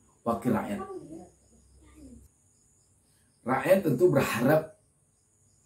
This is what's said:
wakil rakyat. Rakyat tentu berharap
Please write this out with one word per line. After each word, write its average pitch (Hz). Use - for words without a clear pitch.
wakil 117
rakyat. 101
Rakyat 147
tentu 151
berharap 139